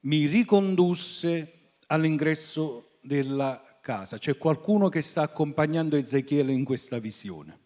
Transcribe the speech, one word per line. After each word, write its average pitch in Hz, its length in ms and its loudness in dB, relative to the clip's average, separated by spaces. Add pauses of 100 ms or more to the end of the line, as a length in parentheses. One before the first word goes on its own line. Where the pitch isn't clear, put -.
mi 147 240 2
ricondusse 175 1300 2 (360)
all'ingresso 156 1120 -2
della 135 600 -2 (200)
casa." 107 360 -8
C'è 139 200 -4
qualcuno 190 520 2
che 165 120 -2
sta - 220 -2
accompagnando 156 720 0
Ezechiele 135 560 0
in 131 120 0
questa 127 360 -4
visione 92 680 -12